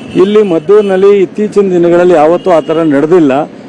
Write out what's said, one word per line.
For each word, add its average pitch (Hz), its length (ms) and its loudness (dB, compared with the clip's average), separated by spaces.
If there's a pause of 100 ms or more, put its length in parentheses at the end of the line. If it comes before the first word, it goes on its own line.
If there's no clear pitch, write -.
(160)
ಇಲ್ಲಿ 208 280 2
ಮದ್ದೂರಿನಲ್ಲಿ 196 800 0
ಇತ್ತೀಚಿನ 202 480 -4
ದಿನಗಳಲ್ಲಿ 175 420 2
ಯಾವತ್ತೂ 170 380 0
ಆ 160 80 2
ಥರ 160 220 -4
ನಡೆದಿಲ್ಲ. 151 640 0 (260)